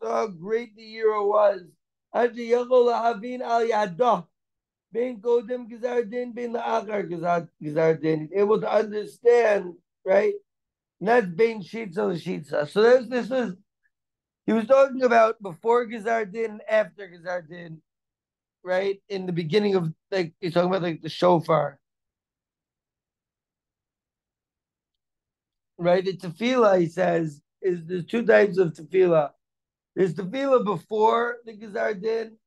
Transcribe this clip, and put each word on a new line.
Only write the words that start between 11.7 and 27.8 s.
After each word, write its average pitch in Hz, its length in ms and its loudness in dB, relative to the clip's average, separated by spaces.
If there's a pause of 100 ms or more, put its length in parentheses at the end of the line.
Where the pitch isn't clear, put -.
L'Shitza. 160 600 -6
So 202 140 0
this, 247 260 6
this 233 220 -4
is, 233 260 -4 (880)
he 214 80 0
was 220 120 0
talking 269 380 4
about 226 380 4
before 226 460 0
Gizar 226 440 -4
Din 226 200 -6
and 214 180 -16
after 202 400 -2
Gizar 175 400 -10
Din, 170 320 -16 (840)
right? 196 460 -2
In 190 160 -6
the 180 80 -4
beginning 190 420 0
of, 165 180 0 (160)
like, 180 300 -2
he's 170 140 -6
talking 180 160 4
about, 185 140 0
like, 165 180 -6
the 160 80 -10
shofar. 160 720 2 (4000)
Right? 180 280 2
The 190 100 -4
tefillah, 208 640 2
he 170 80 2
says, 165 540 -2 (200)
is 175 240 -4